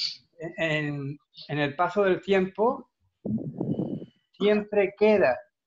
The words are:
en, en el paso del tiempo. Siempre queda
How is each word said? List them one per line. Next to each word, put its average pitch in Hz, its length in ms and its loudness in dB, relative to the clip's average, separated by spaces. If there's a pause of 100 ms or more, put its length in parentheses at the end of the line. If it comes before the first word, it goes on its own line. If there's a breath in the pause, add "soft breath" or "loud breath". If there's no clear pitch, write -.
(580 loud breath)
en, 147 600 -4 (300)
en 147 120 -4
el 143 160 -2
paso 180 280 0
del 180 180 2
tiempo. 196 680 0 (1400)
Siempre 208 680 2
queda 190 400 4 (300)